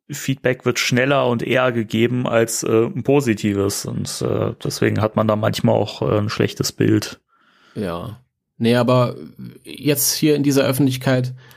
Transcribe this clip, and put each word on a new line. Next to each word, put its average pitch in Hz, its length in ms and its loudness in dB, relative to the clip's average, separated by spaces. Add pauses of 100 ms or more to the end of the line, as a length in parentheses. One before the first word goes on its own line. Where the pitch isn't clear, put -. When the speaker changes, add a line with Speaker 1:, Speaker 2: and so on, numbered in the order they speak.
Speaker 1:
Feedback 135 540 -4
wird 120 160 0
schneller 131 480 2
und 120 160 0
eher 127 300 2
gegeben 117 540 0
als, 117 360 0
äh, 113 220 4
ein - 180 -4
positives. 104 840 0
Und, - 360 -8
äh, 110 320 -2 (100)
deswegen 110 380 0
hat 107 160 0
man 110 100 2
da 107 80 2
manchmal 110 400 0
auch, 107 260 -2
äh, - 180 0
ein 107 100 -2
schlechtes - 420 -2
Bild. 107 480 0 (540)
Speaker 2:
Ja. 90 480 -8 (360)
Nee, 117 200 2
aber 123 400 2 (480)
jetzt - 480 -2
hier 151 240 2
in 143 60 2
dieser 139 200 4
Öffentlichkeit 127 720 0 (220)